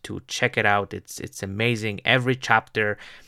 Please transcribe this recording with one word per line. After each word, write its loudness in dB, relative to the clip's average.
to -10
check -2
it 4
out. 2
It's, -12
it's -12
amazing. -2
Every 4
chapter 0